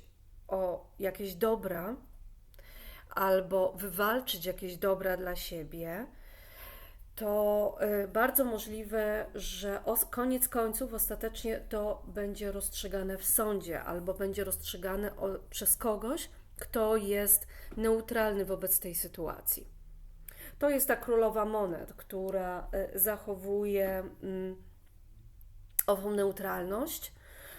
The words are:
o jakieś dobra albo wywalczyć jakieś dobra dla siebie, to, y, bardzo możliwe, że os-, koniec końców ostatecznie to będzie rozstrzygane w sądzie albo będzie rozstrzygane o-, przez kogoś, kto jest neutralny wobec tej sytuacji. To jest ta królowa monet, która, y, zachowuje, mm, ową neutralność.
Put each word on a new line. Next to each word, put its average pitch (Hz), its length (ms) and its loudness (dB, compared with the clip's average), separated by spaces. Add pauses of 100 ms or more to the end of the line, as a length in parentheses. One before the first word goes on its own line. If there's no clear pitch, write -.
(480)
o 185 520 -2
jakieś 190 360 -2
dobra 190 600 2 (1120)
albo 190 640 4
wywalczyć 202 720 0
jakieś 180 320 -4
dobra 190 400 2
dla 180 180 -4
siebie, 165 720 -6 (1080)
to, 208 640 4 (260)
y, 196 40 -2
bardzo 247 380 6
możliwe, 214 800 -2 (100)
że 202 500 -4
os-, 240 200 4
koniec 254 420 2
końców 226 460 0
ostatecznie 220 680 -2
to 208 480 -2
będzie 202 440 -4
rozstrzygane 190 680 -2
w 190 80 -4
sądzie 196 560 2
albo 175 320 -2
będzie 196 300 0
rozstrzygane 190 720 -2
o-, 196 240 -2 (100)
przez - 280 2
kogoś, 226 520 0 (300)
kto 220 380 4
jest 202 500 4 (300)
neutralny 220 680 2
wobec 185 340 2
tej 175 160 -6
sytuacji. - 720 -4 (920)
To 285 100 6
jest 269 180 2
ta 240 80 6
królowa 226 500 4
monet, 202 480 0
która, 185 720 -4 (280)
y, 196 40 -2
zachowuje, 202 1040 2 (200)
mm, 185 400 -6 (1200)
ową 202 240 2
neutralność. 196 1040 -2 (460)